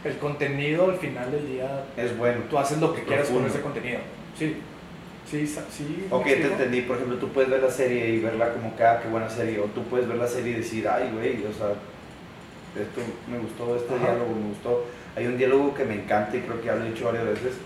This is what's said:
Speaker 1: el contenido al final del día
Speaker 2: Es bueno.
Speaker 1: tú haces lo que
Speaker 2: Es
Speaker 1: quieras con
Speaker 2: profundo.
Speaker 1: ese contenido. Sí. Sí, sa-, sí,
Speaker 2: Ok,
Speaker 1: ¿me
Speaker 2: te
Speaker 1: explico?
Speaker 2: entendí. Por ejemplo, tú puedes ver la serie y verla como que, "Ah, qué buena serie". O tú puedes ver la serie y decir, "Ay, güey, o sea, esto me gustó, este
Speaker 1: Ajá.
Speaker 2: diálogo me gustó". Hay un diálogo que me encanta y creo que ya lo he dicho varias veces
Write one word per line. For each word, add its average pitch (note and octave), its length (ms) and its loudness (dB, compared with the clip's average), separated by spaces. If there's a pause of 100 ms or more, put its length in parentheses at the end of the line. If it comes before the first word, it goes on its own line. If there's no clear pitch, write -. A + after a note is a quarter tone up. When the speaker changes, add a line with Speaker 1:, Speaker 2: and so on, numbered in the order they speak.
Speaker 1:
el C#3+ 160 -4
contenido D3 720 2
al - 60 0
final B2+ 340 -4
del D3 160 -2
día C3 380 -4 (100)
Speaker 2:
Es A#2+ 220 -2
bueno. A#2+ 320 2
Speaker 1:
tú D3 100 2
haces C#3 200 2
lo E3 140 4
que - 80 -4
Speaker 2:
Es - 60 -6
Speaker 1:
quieras C#3 200 2
con B2 100 2
Speaker 2:
profundo. A#2 180 2
Speaker 1:
ese - 80 -2
contenido. B2 360 -4 (380)
Sí. D#3 200 -2 (720)
Sí, D3 180 0
sa-, - 220 -6
sí, E3+ 400 -6
Speaker 2:
Ok, - 160 2
Speaker 1:
¿me C#3+ 60 6
Speaker 2:
te C3 60 8
Speaker 1:
explico? C#3 180 2
Speaker 2:
entendí. B2 260 2
Por B2 160 0
ejemplo, B2 200 -2
tú - 120 -2
puedes C3 200 4
ver C3 120 4
la C3 100 6
serie B2 400 2
y A2 80 4
verla A2+ 340 2
como A2+ 240 -4
que, A#2 60 4
"Ah, A#2 180 8
qué A2+ 80 -4
buena A2+ 200 0
serie". A2 300 -2
O G2+ 60 2
tú G#2+ 200 -4
puedes B2+ 220 2
ver A#2 100 -2
la A#2+ 100 2
serie A#2+ 240 0
y A2+ 40 -2
decir, A2 320 -2
"Ay, G2 260 2
güey, A2+ 320 0
o G#2+ 80 -4
sea, G#2 180 0 (1120)
esto G#2 200 -6 (280)
me B2 100 -4
gustó, A#2+ 360 -2
este B2 200 -2
Speaker 1:
Ajá. A#2+ 80 2
Speaker 2:
diálogo A#2 320 2
me G#2 140 -2
gustó". A#2+ 360 0 (320)
Hay A#2 100 0
un B2 100 0
diálogo C3+ 360 6
que C#3 120 -2
me A2+ 100 -2
encanta G#2+ 420 0
y - 40 0
creo A2+ 200 -4
que A#2 60 -4
ya A2 80 2
lo A2+ 100 0
he A2+ 60 -2
dicho A2+ 140 -4
varias A#2 200 2
veces A2 280 0 (120)